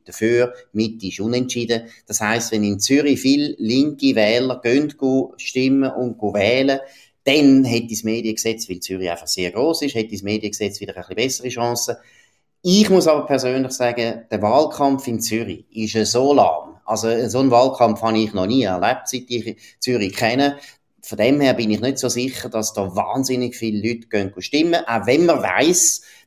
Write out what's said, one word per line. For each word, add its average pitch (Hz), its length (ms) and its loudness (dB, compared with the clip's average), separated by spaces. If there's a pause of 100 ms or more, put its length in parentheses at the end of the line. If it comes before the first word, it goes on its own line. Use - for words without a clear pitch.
dafür, 120 480 0 (180)
Mitte 110 360 -4
ist - 120 -10
unentschieden. 117 600 -2 (240)
Das 107 160 -6
heisst, 113 280 -2
wenn 104 140 0
in 101 160 -2
Zürich 143 400 2
viele 143 380 0
linke 135 580 0
Wähler 120 460 2
gehen, 143 340 0
go 131 400 -2
stimmen 131 560 0
und 120 240 -6
go 104 160 -4
wählen, 127 480 2 (440)
dann 135 400 6
hätte 117 260 0
das 107 140 -8
Mediengesetz, 110 640 -2
weil 87 80 -6
Zürich 92 320 -6
einfach 85 160 -8
sehr 90 240 -4
gross 139 320 -2
ist, 123 140 -4
hätte 110 160 -4
das 95 100 -10
Mediengesetz 101 560 -4
wieder - 180 -12
ein 90 60 -14
bisschen 92 140 -12
bessere 127 320 -2
Chancen. 120 480 -4 (640)
Ich 196 260 4
muss 180 200 4
aber 147 180 2
persönlich 127 460 0
sagen, 117 580 -4
der 104 120 -2
Wahlkampf 139 640 2
in 113 120 -4
Zürich 110 520 -4
ist 110 220 -6
ja 110 100 2
so 127 280 2
lahm. 87 520 2
Also, 110 240 -4 (200)
so 113 120 -2
einen 135 100 2
Wahlkampf 120 520 4
habe 113 140 0
ich 107 160 0
noch 95 140 -2
nie 127 160 2
erlebt, 98 460 -2
seit 127 180 -8
ich 113 300 -6 (240)
Zürich 107 340 -2
kenne. 135 440 0 (440)
Von 107 160 -10
dem 131 220 4
her 131 140 4
bin 107 180 0
ich 107 80 -2
nicht 135 180 -2
so 127 100 -4
sicher, 123 400 -6
dass 110 260 -4
da 98 200 -4
wahnsinnig 123 640 -2
viele 107 280 -4
Leute 117 220 -6
gehen 98 320 -2
stimmen, 160 480 0
auch 110 200 -2
wenn 147 200 4
man 151 160 2
weiss, 123 600 2 (240)